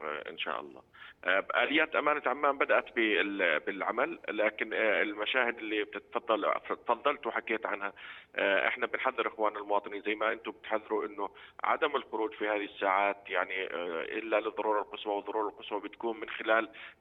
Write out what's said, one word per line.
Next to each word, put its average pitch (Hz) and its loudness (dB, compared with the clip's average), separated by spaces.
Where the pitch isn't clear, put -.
آه، 76 -6
إن 82 -12
شاء 67 -4
الله. 65 -14
آه، 95 4
آليات 156 2
أمانة 147 2
عمان 139 2
بدأت 123 2
بال-، 98 4
بالعمل، 104 -2
لكن، 107 -2
آه، 98 2
المشاهد 107 0
اللي 107 -2
بتتفضل-، 104 0
تفضلت 120 -2
وحكيت 110 -2
عنها، 101 -4
آه، 95 4
إحنا 120 0
بنحذر 113 0
إخواننا 107 -2
المواطنين 101 -2
زي 107 -2
ما 107 0
أنتم 110 -8
بتحذروا 107 -4
أنه 101 -6
عدم 143 0
الخروج 110 -2
في 107 -4
هذه 104 0
الساعات، 98 0
يعني، 95 -2
آه، 85 -4
إلا 110 0
للضرورة 107 0
القصوى، 104 -6
والضرورة 101 -2
القصوى - -8
بتكون 107 -6
من 110 -10
خلال 110 6